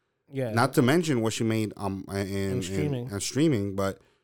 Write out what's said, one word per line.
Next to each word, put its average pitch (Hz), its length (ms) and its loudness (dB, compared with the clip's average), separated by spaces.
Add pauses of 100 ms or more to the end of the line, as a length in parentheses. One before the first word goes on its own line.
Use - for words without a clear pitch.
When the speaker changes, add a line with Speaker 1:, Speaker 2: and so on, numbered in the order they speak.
(320)
Speaker 1:
Yeah. 131 200 -4
Speaker 2:
Not 117 220 2
to 151 80 4
mention 147 400 4
what 110 120 2
she - 100 -2
made, 110 340 0
um, 98 320 -4
in, 98 60 -4
Speaker 1:
In 98 380 -2
Speaker 2:
in, 95 100 -2
Speaker 1:
streaming. 135 480 -2
Speaker 2:
in 101 80 -4
streaming, 107 560 0
but 98 240 -2 (240)